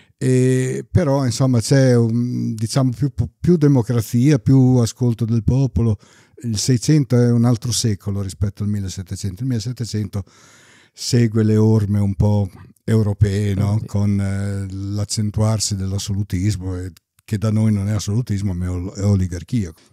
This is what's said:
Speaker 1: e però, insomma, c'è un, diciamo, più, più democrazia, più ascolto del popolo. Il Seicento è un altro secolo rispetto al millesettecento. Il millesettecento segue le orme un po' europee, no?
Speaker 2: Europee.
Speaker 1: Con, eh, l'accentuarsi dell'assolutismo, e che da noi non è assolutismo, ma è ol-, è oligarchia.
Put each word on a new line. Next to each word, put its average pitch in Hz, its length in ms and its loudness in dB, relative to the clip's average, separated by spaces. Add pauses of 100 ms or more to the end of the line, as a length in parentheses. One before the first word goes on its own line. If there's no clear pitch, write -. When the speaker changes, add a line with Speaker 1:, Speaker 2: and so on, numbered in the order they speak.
(180)
Speaker 1:
e 127 720 0
però, 139 340 2
insomma, 127 340 2
c'è 131 360 4
un, 120 580 0
diciamo, 120 420 -2
più, 139 160 -2 (280)
più 175 180 2
democrazia, 131 800 2
più 127 380 4
ascolto 120 500 0
del 113 180 0
popolo. 123 540 0 (460)
Il 113 160 -4
Seicento 131 600 2
è 120 120 4
un 117 140 2
altro 120 260 0
secolo 101 500 -4
rispetto 95 400 -6
al 101 80 -4
millesettecento. 95 720 -8
Il 131 80 -4
millesettecento 110 720 -6 (720)
segue 113 500 0
le 107 140 2
orme 107 420 2
un 101 140 0
po' 104 340 2 (360)
europee, 104 720 0
no? 98 60 -2 (180)
Speaker 2:
Europee. - 80 -10
Speaker 1:
Con, 101 340 0
eh, 98 500 -6
l'accentuarsi 104 1040 -4
dell'assolutismo, 95 1000 -4
e 92 140 -10 (340)
che 110 120 -6
da 107 140 -2
noi 110 200 2
non 101 160 -2
è 107 60 -2
assolutismo, 101 600 -4
ma 90 120 -4
è 90 40 -4
ol-, 90 260 -6
è 98 100 -8
oligarchia. 92 640 -2 (220)